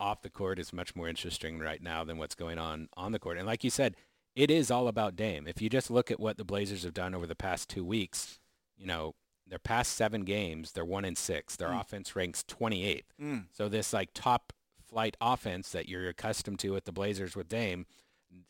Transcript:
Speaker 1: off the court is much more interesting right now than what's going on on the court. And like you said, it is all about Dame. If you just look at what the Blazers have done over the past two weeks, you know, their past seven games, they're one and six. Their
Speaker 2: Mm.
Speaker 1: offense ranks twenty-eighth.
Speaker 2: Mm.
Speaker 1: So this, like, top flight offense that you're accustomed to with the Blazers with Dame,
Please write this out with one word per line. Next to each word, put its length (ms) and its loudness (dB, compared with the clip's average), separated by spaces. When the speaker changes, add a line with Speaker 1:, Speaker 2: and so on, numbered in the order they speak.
Speaker 1:
off 220 0
the 80 -10
court 280 0
is 140 -6
much 240 -6
more 120 -2
interesting 500 -4
right 240 -4
now 220 -2
than 140 -4
what's 160 -6
going 240 -4
on 380 -4
on 160 -4
the 60 0
court. 180 -4
And 100 -4
like 180 0
you 60 2
said, 240 4
it 140 8
is 200 6
all 180 4
about 280 2
Dame. 320 -2
If 120 -6
you 80 2
just 220 2
look 200 6
at 100 -2
what 160 0
the 80 -8
Blazers 400 0
have 100 -4
done 200 -2
over 120 -2
the 80 -4
past 340 -2
two 160 -4
weeks, 540 -2
you 100 -14
know, 280 -2
their 120 -8
past 360 2
seven 280 2
games, 500 -2
they're 120 -2
one 200 -2
and 140 -2
six. 380 -2
Their 140 -2
Speaker 2:
Mm. 100 0
Speaker 1:
offense 340 -8
ranks 320 0
twenty-eighth. 720 0
Speaker 2:
Mm. 320 -4
Speaker 1:
So 160 -2
this, 240 0
like, 220 2
top 380 2
flight 320 0
offense 500 2
that 180 -2
you're 200 -2
accustomed 520 -2
to 100 0
with 140 0
the 80 -8
Blazers 420 -2
with 140 -6
Dame, 380 0